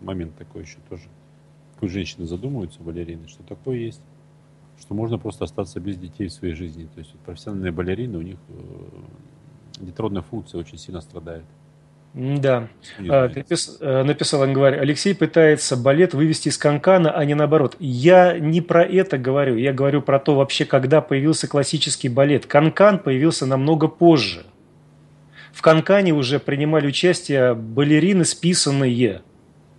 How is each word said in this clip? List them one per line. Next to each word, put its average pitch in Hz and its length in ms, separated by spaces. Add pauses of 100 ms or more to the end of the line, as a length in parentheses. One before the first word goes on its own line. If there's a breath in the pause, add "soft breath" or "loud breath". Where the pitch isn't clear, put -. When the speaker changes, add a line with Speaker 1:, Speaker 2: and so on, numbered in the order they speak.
Speaker 1:
момент 92 360
такой - 240
ещё 78 160 (120)
тоже. 90 140 (760)
Пусть 95 140
женщины 90 340
задумаются, 92 560
балерины, 82 440
что - 140
такое 120 360
есть. 113 240 (800)
Что - 140
можно 113 240
просто 101 280
остаться - 340
без 92 180
детей 90 300
в 82 60
своей 87 200
жизни. 80 400
То - 60
есть - 140
вот - 100
профессиональные 95 480
балерины, 92 480
у - 20
них, 92 160 (120)
э, - 1400
детородная 98 360
функция 95 380
очень 80 180
сильно 90 240
страдает. 82 440 (680)
Speaker 2:
М-да. 131 540 (320 loud breath)
Speaker 1:
Не 95 100
Speaker 2:
А, 131 200
Speaker 1:
знаю. - 0
Speaker 2:
перепис-, - 500
э, 131 240
написал 147 420
Ингварь: 135 320
"Алексей 147 380
пытается 156 640
балет 143 360
вывести 156 360
из - 80
канкана, 156 540
а 160 120
не 147 120
наоборот". 147 440
Я 170 580
не 160 220
про 170 240
это 185 340
говорю. 131 380
Я 131 160
говорю 139 300
про 143 180
то 147 160
вообще, 139 300
когда 143 340
появился 147 480
классический 139 640
балет. 135 380
Канкан 160 520
появился 143 460
намного 143 420
позже. 139 560 (1080 loud breath)
В - 80
канкане 165 520
уже 139 260
принимали 147 480
участие 139 680
балерины, 147 680
списанные, 135 960 (580)